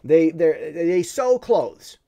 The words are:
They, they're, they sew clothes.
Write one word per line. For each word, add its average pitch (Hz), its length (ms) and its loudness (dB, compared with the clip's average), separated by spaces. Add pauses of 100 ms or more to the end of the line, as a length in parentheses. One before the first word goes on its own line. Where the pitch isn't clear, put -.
They, 160 280 4
they're, 160 420 -2
they 170 300 0
sew 254 360 -2
clothes. - 680 -4